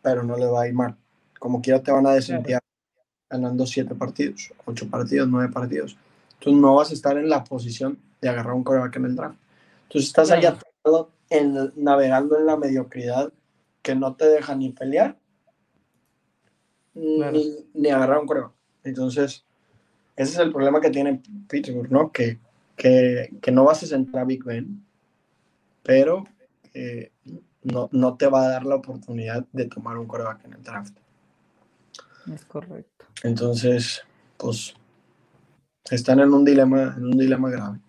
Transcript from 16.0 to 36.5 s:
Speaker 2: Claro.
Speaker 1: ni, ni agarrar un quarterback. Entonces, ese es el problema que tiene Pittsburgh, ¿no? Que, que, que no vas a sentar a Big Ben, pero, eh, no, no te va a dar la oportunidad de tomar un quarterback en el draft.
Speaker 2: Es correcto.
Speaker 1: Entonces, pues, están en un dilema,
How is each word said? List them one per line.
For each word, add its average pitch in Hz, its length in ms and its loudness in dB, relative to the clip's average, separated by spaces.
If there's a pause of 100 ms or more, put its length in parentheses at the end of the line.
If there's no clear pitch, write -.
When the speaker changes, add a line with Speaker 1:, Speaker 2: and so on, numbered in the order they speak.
Speaker 2:
Claro. 156 380 -2
Speaker 1:
ni, 151 420 -2
ni 147 140 0
agarrar 135 320 2
un 143 60 -8
quarterback. 139 280 -4 (300)
Entonces, 131 600 -4 (720)
ese 156 180 -2
es 175 40 -2
el 165 140 2
problema 143 280 2
que 147 100 2
tiene 139 300 -2 (280)
Pittsburgh, 127 420 -6
¿no? 156 200 2
Que, 117 280 -4 (380)
que, 127 680 2
que 127 100 0
no 131 120 6
vas 156 180 4
a - 40 -12
sentar 131 360 -4
a - 20 -4
Big 131 180 -4
Ben, 117 400 -10 (1000)
pero, 143 420 2 (480)
eh, 120 400 -14 (500)
no, 123 300 -6
no 127 240 2
te 139 100 0
va 131 180 4
a 131 40 2
dar 127 160 -4
la 139 120 -2
oportunidad 123 760 -8
de 127 140 -6
tomar 117 320 -14
un 117 80 -12
quarterback 113 400 -10
en 107 80 -20
el 113 80 -20
draft. 104 340 -16 (1400)
Speaker 2:
Es 151 140 -18
correcto. - 580 -18 (180)
Speaker 1:
Entonces, 120 800 -2 (360)
pues, - 360 -8 (1160)
están 131 300 2
en 139 120 6
un 143 100 6
dilema, 135 540 4